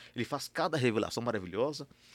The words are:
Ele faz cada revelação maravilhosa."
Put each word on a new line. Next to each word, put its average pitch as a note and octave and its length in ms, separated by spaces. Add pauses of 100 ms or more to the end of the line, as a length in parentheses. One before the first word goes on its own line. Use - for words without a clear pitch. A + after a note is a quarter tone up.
(140)
Ele A#2+ 120
faz C#3 200
cada E3+ 300
revelação A2+ 460
maravilhosa." A#2 680 (260)